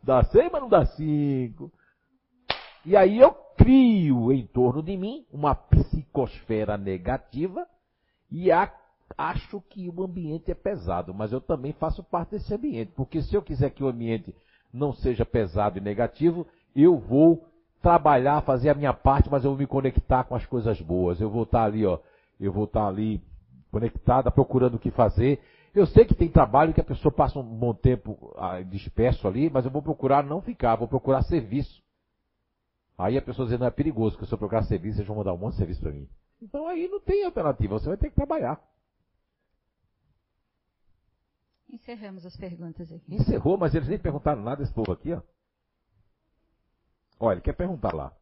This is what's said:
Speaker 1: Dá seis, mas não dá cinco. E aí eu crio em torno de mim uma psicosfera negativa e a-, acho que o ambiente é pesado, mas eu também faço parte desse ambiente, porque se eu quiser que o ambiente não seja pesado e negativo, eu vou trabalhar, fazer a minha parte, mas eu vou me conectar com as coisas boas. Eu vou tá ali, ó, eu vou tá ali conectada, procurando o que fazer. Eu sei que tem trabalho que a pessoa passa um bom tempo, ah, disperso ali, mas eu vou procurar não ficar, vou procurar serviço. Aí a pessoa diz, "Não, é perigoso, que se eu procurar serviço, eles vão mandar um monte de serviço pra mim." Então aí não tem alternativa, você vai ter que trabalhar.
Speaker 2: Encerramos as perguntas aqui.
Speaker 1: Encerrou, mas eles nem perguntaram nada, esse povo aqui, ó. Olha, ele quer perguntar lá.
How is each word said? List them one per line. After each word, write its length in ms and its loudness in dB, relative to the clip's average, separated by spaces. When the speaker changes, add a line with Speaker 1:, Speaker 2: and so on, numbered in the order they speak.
Speaker 1:
Dá 220 4
seis, 280 4
mas 100 -4
não 80 -10
dá 160 6
cinco. 840 -4
E 100 2
aí 240 6
eu 140 10
crio 720 6
em 160 0
torno 340 0
de 140 -8
mim 360 -10
uma 220 -2
psicosfera 1200 0
negativa 920 -6
e 180 0
a-, 240 2
acho 420 -8
que 200 -12
o 140 -6
ambiente 460 -8
é 60 -4
pesado, 580 -6
mas 200 -6
eu 80 -6
também 320 -6
faço 280 -6
parte 300 -8
desse 220 -8
ambiente, 420 -6
porque 260 -6
se 140 -6
eu 60 0
quiser 300 -2
que 120 -10
o 60 0
ambiente 440 -6
não 220 -4
seja 320 -2
pesado 520 -2
e 40 -8
negativo, 680 -2
eu 240 6
vou 520 4
trabalhar, 600 4
fazer 280 0
a 40 4
minha 200 0
parte, 360 2
mas 140 0
eu 80 2
vou 80 -4
me 80 -2
conectar 560 0
com 120 -6
as 100 -6
coisas 360 -2
boas. 380 -2
Eu 100 -2
vou 160 -4
tá 180 2
ali, 220 0
ó, 140 0
eu 120 -4
vou 160 -2
tá 200 -2
ali 340 -4
conectada, 600 0
procurando 440 2
o 40 -4
que 120 -6
fazer. 500 2
Eu 120 6
sei 200 8
que 100 2
tem 140 0
trabalho 440 4
que 80 2
a 20 0
pessoa 280 0
passa 280 0
um 40 -8
bom 300 -4
tempo, 640 -2
ah, 240 -6
disperso 680 -2
ali, 220 0
mas 160 -2
eu 60 -6
vou 100 -4
procurar 420 0
não 180 -6
ficar, 340 -2
vou 120 -4
procurar 360 0
serviço. 580 -4
Aí 200 -2
a 40 -2
pessoa 260 -8
diz, 100 -4
"Não, 100 -2
é 40 -2
perigoso, 460 -4
que 80 -14
se 80 -6
eu 40 -6
procurar 260 -4
serviço, 340 -4
eles 100 -6
vão 100 -8
mandar 160 -4
um 40 -6
monte 160 -8
de 60 -10
serviço 200 -4
pra 120 -8
mim." 160 -14
Então 260 -12
aí 200 -6
não 120 -8
tem 240 -2
alternativa, 560 -4
você 80 -8
vai 100 -6
ter 120 -2
que 60 -8
trabalhar. 440 -4
Speaker 2:
Encerramos 540 -18
as 100 -20
perguntas 560 -14
aqui. 220 -18
Speaker 1:
Encerrou, 440 -2
mas 180 -2
eles 120 -2
nem 120 -4
perguntaram 420 -4
nada, 220 -8
esse 100 -8
povo 180 -4
aqui, 220 -8
ó. 80 -10
Olha, 160 0
ele 60 -12
quer 120 -4
perguntar 400 -6
lá. 280 -10